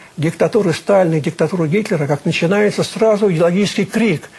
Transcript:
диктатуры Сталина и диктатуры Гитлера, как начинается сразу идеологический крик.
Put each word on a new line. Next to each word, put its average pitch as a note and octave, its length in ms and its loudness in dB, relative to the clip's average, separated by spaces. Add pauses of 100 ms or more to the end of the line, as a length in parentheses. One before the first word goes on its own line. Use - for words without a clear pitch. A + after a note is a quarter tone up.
(160)
диктатуры E3 580 0
Сталина F#3 420 2
и D3+ 60 0
диктатуры D#3+ 460 -2
Гитлера, E3+ 400 -2
как - 180 -4
начинается G3+ 580 0
сразу G#3 480 0
идеологический F3 540 0
крик. A3 540 -2